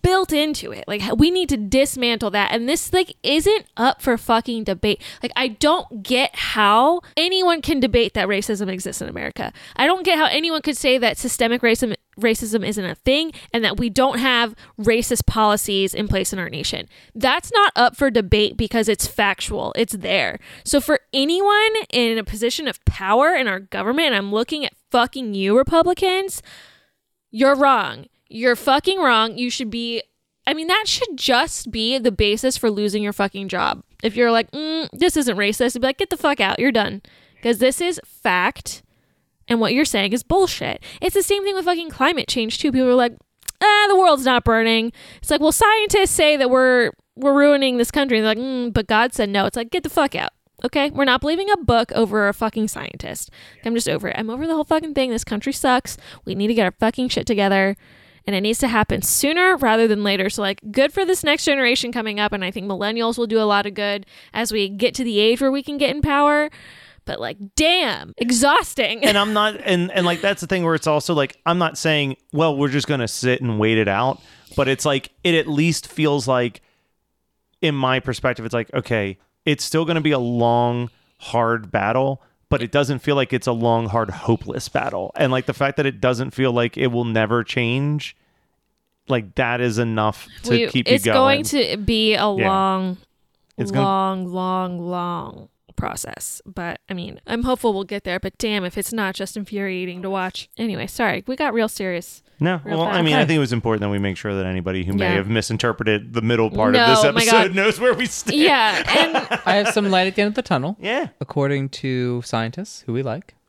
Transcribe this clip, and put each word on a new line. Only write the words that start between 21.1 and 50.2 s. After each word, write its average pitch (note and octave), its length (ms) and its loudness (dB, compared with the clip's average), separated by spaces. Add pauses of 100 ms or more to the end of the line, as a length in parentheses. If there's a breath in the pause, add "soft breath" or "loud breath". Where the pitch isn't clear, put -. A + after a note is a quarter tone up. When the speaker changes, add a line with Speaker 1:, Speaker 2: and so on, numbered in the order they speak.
Speaker 1:
anyone G4 600 2 (200)
in A#3 240 0
a A3 60 -4
position A#3 460 -4
of - 160 -8
power B3 500 2
in B3+ 140 0
our F#3+ 100 -2
government, G3+ 480 -2
and B3+ 80 2
I'm G3+ 180 -2
looking B3+ 320 -2
at - 80 -8 (200)
fucking B3 420 0
you, G3 240 2
Republicans, F4+ 840 2 (880 loud breath)
you're C4+ 260 4
wrong. A3+ 500 2 (220)
You're A#3 280 0
fucking D4+ 440 0
wrong. A3+ 380 2
You B3 120 -2
should A#3 200 -6
be, A#3 320 -6 (440)
I C4+ 80 2
mean, D#4+ 140 -4
that G#4 180 2
should G#4 300 -4
just B3 540 0
be A#3 280 -2
the A#3 140 2
basis G#3+ 440 0
for A3+ 140 0
losing G#3 320 -2
your G#3 100 -2
fucking G3 360 -4
job. - 340 -2 (200)
If A3 140 -2
you're A#3 160 4
like, A3+ 180 0
"Mm, D#4 420 -6
this F4 240 2
isn't A#3+ 200 0
racist," G#3 380 0
be B3 120 -2
like, C4+ 120 -2
"Get F#4+ 120 -2
the F4+ 60 -4
fuck C#4+ 240 0
out. - 180 2
You're C4 140 2
done." G#3 300 0 (400 soft breath)
'Cause A#3 160 0
this B3+ 220 2
is F4 240 -2
fact, - 800 -4 (680)
and A#3 120 0
what A3 140 2
you're D4 100 2
saying G3+ 280 0
is A#3+ 100 -4
bullshit. - 600 -2 (180 loud breath)
It's F#4 140 -2
the G4 80 2
same G4+ 220 -2
thing G4 100 -2
with F#4 120 -4
fucking E4+ 240 -2
climate D4 380 0
change, A3+ 300 -4
too. D4 140 0
People B3+ 160 2
are B3 60 6
like, A#3+ 200 2 (480)
"Ah, G#4 260 6
the G4 80 6
world's D#4 280 6
not B3 200 4
burning." A3+ 480 2 (300 loud breath)
It's - 80 -6
like, C#4+ 100 4
well, D#4 120 4
scientists G#4 580 4
say D4+ 260 4
that B3+ 140 2
we're, B3+ 400 4 (240)
we're C#4 200 2
ruining C#4 420 6
this A#3+ 160 2
country. C4+ 260 2
And G#3+ 80 2
they're A3 80 2
like, A#3+ 100 -4
"Mm, B3 280 -4
but A3 160 0
God A#3 260 2
said G#3 140 0
no." G3 180 0
It's G3+ 100 -4
like, A#3 140 -6
"Get F4+ 140 -2
the E4 60 -8
fuck D4 240 2
out." - 180 -6 (320)